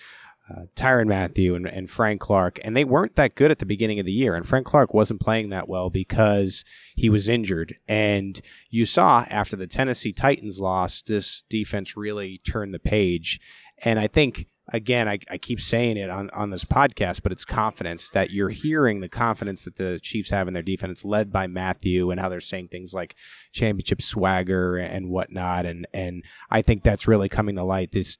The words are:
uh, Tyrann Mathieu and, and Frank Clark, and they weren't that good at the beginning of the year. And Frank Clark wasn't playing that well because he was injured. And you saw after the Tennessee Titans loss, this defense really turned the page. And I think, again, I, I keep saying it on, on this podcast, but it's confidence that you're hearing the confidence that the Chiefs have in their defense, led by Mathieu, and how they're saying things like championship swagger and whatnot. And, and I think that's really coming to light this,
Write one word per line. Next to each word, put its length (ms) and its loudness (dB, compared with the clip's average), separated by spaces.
uh, 140 -14
Tyrann 320 4
Mathieu 480 2
and, 100 -6
and 240 -8
Frank 300 0
Clark, 420 2
and 140 -2
they 80 4
weren't 320 2
that 180 4
good 160 6
at 80 2
the 80 -6
beginning 320 0
of 80 -2
the 60 -2
year. 240 2
And 100 -4
Frank 200 2
Clark 280 4
wasn't 260 4
playing 300 0
that 180 -6
well 220 -2
because 760 2
he 160 4
was 180 4
injured. 460 0
And 520 0
you 160 2
saw 420 6
after 280 -2
the 100 -8
Tennessee 460 -2
Titans 480 0
loss, 420 -2
this 460 -4
defense 480 -6
really 420 -8
turned 340 -4
the 60 -8
page. 640 0
And 140 2
I 80 0
think, 400 0
again, 360 0
I, 100 -2
I 80 -8
keep 220 -6
saying 360 0
it 140 -6
on, 200 -6
on 200 -6
this 140 -8
podcast, 580 0
but 80 -2
it's 140 -8
confidence 680 -4
that 200 0
you're 180 -2
hearing 520 0
the 80 -10
confidence 560 -4
that 120 -16
the 240 -4
Chiefs 300 -6
have 180 0
in 60 -6
their 80 -6
defense, 420 -6
led 260 0
by 160 -2
Mathieu, 640 -2
and 80 -2
how 100 -2
they're 120 -8
saying 280 -10
things 260 -14
like 200 -8
championship 500 -2
swagger 760 0
and 320 -6
whatnot. 580 -2
And, 280 -8
and 300 -8
I 120 2
think 200 2
that's 240 2
really 220 6
coming 280 0
to 60 -2
light 300 -2
this, 280 -2